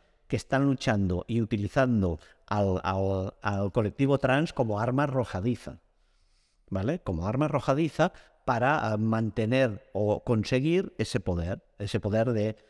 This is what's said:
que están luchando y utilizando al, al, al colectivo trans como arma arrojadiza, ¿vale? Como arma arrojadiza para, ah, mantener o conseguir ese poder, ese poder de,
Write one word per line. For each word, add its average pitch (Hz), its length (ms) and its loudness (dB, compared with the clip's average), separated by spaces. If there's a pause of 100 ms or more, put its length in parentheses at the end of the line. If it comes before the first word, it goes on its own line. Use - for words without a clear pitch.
(280)
que - 80 -2
están 135 300 0
luchando 101 600 2
y 117 140 0
utilizando 104 800 2 (280)
al, 101 360 0
al, 95 580 -2
al 101 300 -2
colectivo 131 460 0
trans 139 360 0
como 110 260 -2
arma 123 240 0
arrojadiza, 123 760 -4 (880)
¿vale? 104 300 -2
Como 87 280 -4
arma 131 180 0
arrojadiza 147 640 0 (340)
para, 123 460 2
ah, 107 60 0
mantener 110 960 0
o 104 300 0
conseguir 131 720 0
ese 110 220 -2
poder, 90 440 -4 (160)
ese 104 200 -2
poder 110 340 0
de, 107 220 0 (140)